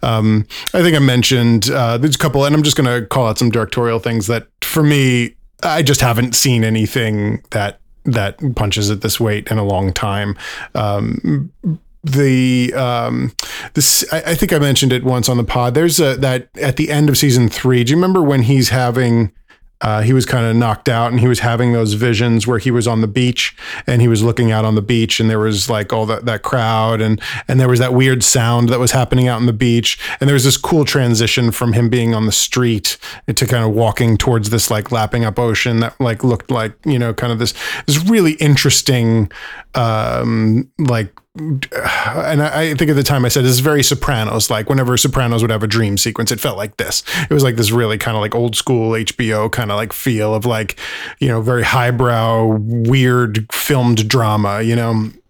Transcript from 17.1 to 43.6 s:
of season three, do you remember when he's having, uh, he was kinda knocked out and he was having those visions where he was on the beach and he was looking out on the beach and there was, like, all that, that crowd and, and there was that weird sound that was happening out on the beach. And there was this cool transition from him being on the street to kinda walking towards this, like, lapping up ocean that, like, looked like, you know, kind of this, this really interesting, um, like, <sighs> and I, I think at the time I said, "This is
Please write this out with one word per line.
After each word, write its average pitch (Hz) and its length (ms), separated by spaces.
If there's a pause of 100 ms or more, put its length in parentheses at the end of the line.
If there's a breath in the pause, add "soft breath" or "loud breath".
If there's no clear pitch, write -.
of 135 80
season 123 320
three, 123 340
do 120 80
you 151 60
remember 185 260
when 139 200
he's 123 260
having, 120 640 (480 soft breath)
uh, 107 200
he 113 100
was 131 140
kinda 117 280
knocked 117 360
out 117 220
and 123 100
he 123 60
was 123 120
having 120 320
those 113 220
visions 113 520
where 120 120
he 123 140
was 117 160
on 117 120
the 110 80
beach 120 480 (320 loud breath)
and 120 140
he 120 80
was 110 140
looking 117 280
out 110 140
on 107 100
the 107 60
beach 113 380
and 110 100
there 110 100
was, 107 300
like, 107 240
all 110 120
that, 110 200
that 110 160
crowd 113 580
and, 110 220 (260 loud breath)
and 127 140
there 127 80
was 123 100
that 127 140
weird 127 280
sound 120 460
that 120 120
was 123 120
happening 127 380
out 120 80
on 120 80
the 120 80
beach. 117 440 (220 loud breath)
And 139 80
there 143 60
was 131 100
this 135 140
cool 156 260
transition 120 680
from 120 220
him 117 160
being 117 240
on 110 120
the 107 80
street - 640 (300 loud breath)
to 117 180
kinda 117 240
walking 110 480
towards 110 320
this, 110 220
like, 104 200
lapping 117 320
up 107 160
ocean 117 400
that, 117 200
like, 117 260
looked 117 260
like, 110 220 (120)
you 139 140
know, 117 140
kind 120 180
of 113 80
this, 123 140 (340 loud breath)
this 151 180
really 190 280
interesting, 127 960 (440 loud breath)
um, 117 1040
like, 120 360 (180)
<sighs> - 80
and 151 1040
I, 151 300
I - 20
think 147 160
at 151 60
the 139 80
time 135 200
I - 60
said, 131 160
"This 127 60
is 123 80